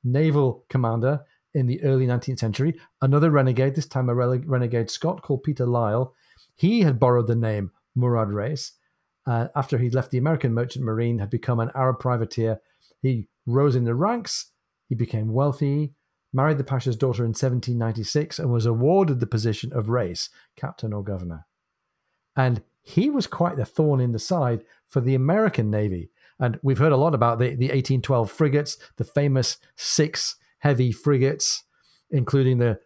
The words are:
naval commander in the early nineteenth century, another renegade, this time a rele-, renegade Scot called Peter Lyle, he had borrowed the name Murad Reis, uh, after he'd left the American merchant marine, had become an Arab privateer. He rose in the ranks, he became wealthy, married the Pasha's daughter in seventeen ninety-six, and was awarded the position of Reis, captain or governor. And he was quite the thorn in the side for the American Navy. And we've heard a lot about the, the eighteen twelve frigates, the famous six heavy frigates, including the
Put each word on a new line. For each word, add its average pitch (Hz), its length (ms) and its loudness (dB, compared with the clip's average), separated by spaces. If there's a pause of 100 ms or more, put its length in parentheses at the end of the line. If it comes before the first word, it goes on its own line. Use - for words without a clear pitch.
naval 139 640 2
commander 123 520 0 (360)
in 131 120 2
the 131 160 -2
early 135 200 2
nineteenth 123 360 -2
century, 131 340 -2 (260)
another 143 300 4
renegade, 135 460 2
this - 100 -4
time 127 220 -4
a 120 40 2
rele-, 123 320 0
renegade 123 460 -2
Scot 180 320 -4
called 131 220 -4
Peter 131 200 -2
Lyle, 120 480 0 (440)
he 220 240 2
had 143 180 4
borrowed 123 300 4
the 117 80 2
name 107 340 -2 (240)
Murad 120 360 0
Reis, 110 420 -6 (520)
uh, 117 300 0
after 135 240 -2
he'd 120 160 0
left 127 160 -2
the 131 80 -2
American 139 340 0
merchant 123 320 -4
marine, 113 360 -2
had 101 100 -6
become 117 300 -2
an 117 160 -2
Arab 131 240 0
privateer. 113 600 -2 (420)
He 127 260 -2 (180)
rose 127 300 2
in 123 80 0
the 117 100 0
ranks, 202 560 -4 (380)
he 123 80 -4
became 110 360 -2
wealthy, 143 640 0 (380)
married 139 260 2
the 135 60 -2
Pasha's 131 320 -2
daughter 123 280 0
in 113 100 -2
seventeen 123 440 -2
ninety-six, 113 640 -4
and 143 100 0
was 117 160 2
awarded 139 540 2
the 117 80 -2
position 110 440 -2
of 110 160 -4
Reis, 104 420 -4 (260)
captain 113 360 -8
or 101 120 -6
governor. 90 420 -8 (880)
And 127 280 0 (200)
he 254 280 0
was 277 180 0
quite 175 280 -2
the 123 80 -2
thorn 147 360 2
in 123 100 0
the 113 80 -2
side 123 460 -2 (240)
for - 120 -2
the 127 140 2
American 135 560 2
Navy. 104 400 -2 (300)
And 123 240 0
we've 135 140 2
heard 151 120 4
a 139 60 4
lot 151 180 2
about 117 240 2
the, 127 160 0
the 131 160 0
eighteen 131 320 0
twelve 117 260 0
frigates, 147 480 0 (200)
the 117 80 -4
famous 135 540 0 (180)
six - 580 -2 (240)
heavy 127 320 2
frigates, 135 720 0 (460)
including 131 460 2
the 117 300 0